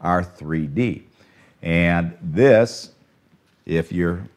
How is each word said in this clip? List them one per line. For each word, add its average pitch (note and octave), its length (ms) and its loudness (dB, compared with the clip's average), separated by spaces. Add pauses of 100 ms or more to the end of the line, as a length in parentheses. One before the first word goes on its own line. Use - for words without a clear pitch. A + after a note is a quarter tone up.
are F2+ 240 0
three D#2 420 -6
D. F#2+ 400 -4 (540)
And E2+ 600 0
this, A2 720 2 (720)
if E2 280 -2
you're F2 440 -4